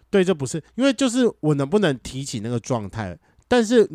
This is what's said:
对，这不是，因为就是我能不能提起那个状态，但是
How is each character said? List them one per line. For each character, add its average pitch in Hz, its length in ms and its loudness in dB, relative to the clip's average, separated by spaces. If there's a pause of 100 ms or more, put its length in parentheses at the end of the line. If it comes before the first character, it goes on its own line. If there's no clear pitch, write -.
(100)
对， 196 140 2
这 185 100 2
不 139 120 -6
是， 151 160 -8 (140)
因 240 80 0
为 277 80 4
就 269 180 0
是 240 200 2 (100)
我 151 140 2
能 139 140 -2
不 202 120 2
能 147 180 0
提 135 260 -10
起 131 160 -8
那 107 80 -6
个 120 100 -2
状 110 300 -6
态， 90 300 -8 (300)
但 247 140 4
是 220 320 4